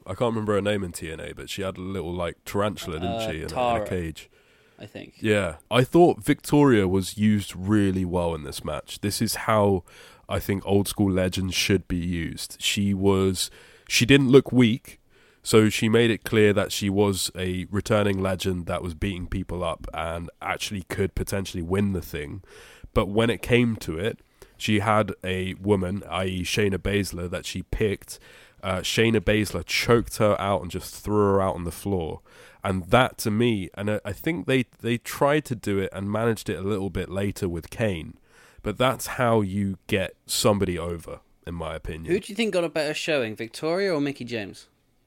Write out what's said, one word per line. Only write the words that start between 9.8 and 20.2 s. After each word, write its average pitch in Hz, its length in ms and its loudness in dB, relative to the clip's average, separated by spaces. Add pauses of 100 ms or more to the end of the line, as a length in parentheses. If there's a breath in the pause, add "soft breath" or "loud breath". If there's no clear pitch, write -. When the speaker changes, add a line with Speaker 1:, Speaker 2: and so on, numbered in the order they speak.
Speaker 1:
I 95 120 -2
think 98 260 -4
old 101 220 2
school 98 240 2
legends 92 420 0
should - 320 2
be 90 120 -2
used. 85 600 -6
She 101 340 0
was, 95 600 2 (340 loud breath)
she - 180 2
didn't 131 260 6
look 131 200 8
weak, 120 480 2 (460 soft breath)
so 110 240 6
she 110 200 2
made 117 220 6
it 101 140 -4
clear 107 300 4
that 98 180 0
she 101 180 0
was 98 480 2
a 92 320 -4
returning 101 500 2
legend 92 460 -2
that 87 160 -4
was 87 120 -6
beating 90 340 -6
people 90 340 -6
up 82 320 -6
and 82 340 -6 (140)